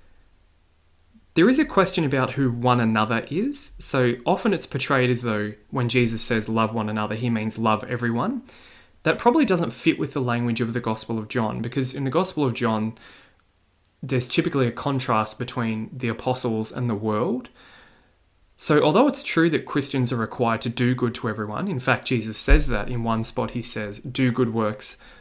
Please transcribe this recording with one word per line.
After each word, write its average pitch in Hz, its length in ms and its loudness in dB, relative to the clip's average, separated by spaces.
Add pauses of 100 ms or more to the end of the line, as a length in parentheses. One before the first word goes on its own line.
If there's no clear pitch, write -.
(1300)
There 175 160 6
is 262 80 4
a 311 80 4
question 185 400 2
about 131 280 0
who 135 180 2
one 120 280 2
another 113 520 2
is. 240 480 -2
So 127 340 2 (140)
often 165 260 2
it's - 140 -2
portrayed 131 420 2
as 120 140 0
though 107 300 -2 (180)
when 123 180 0
Jesus 117 320 2
says, 110 260 0
"Love 113 240 2
one 110 160 -2
another," 107 280 -2
he 120 160 -2
means 110 260 -2
love 110 280 2
everyone. 123 580 -2 (580)
That 160 160 0
probably 247 260 4
doesn't 170 300 0
fit - 240 2
with 151 160 -4
the 139 80 -2
language 120 400 0
of 117 120 -2
the 120 60 0
Gospel 113 380 -4
of 107 120 -8
John, 117 340 -2
because 127 320 -2
in 139 80 -4
the 135 80 -2
Gospel 156 340 0
of 123 80 0
John, 110 400 0 (1120)
there's 131 240 0
typically 143 400 2
a 113 40 0
contrast 127 680 0
between 113 520 -4
the 123 180 -6
apostles 113 640 -2
and 123 160 -4
the 117 60 0
world. 110 560 -2 (1040)
So - 280 4
although 185 240 6
it's - 160 0
true 165 260 2
that 151 160 -2
Christians 131 480 -2
are 120 40 -2
required 113 440 0
to 123 80 -4
do 123 240 2
good 123 220 -2
to - 120 -6
everyone, 110 400 -4
in 160 120 -4
fact, 127 280 0
Jesus 113 300 -2
says 147 300 6
that 107 200 -2
in 120 160 -4
one 113 200 0
spot. 113 280 -4
He 117 120 -6
says, 107 360 -6
"Do 127 320 0
good 113 220 0
works 107 440 -2 (240)